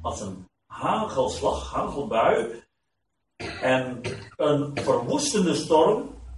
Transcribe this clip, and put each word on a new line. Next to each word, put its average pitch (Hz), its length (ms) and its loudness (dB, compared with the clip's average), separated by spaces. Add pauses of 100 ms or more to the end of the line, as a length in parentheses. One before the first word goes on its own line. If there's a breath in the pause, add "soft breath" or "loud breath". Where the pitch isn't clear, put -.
als 117 180 -6
een 92 280 -12 (180)
hagelslag, - 1040 -2
hagelbui, - 880 0 (1000)
en 127 400 0 (360)
een 143 380 2
verwoestende 175 800 2
storm, - 580 4 (260)